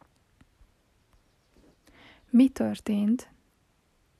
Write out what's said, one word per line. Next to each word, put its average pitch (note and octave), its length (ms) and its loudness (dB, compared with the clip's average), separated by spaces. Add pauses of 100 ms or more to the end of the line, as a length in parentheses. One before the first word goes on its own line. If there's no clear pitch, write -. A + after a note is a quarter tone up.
(2250)
Mi B3+ 180 6
történt? G#3+ 800 -4 (920)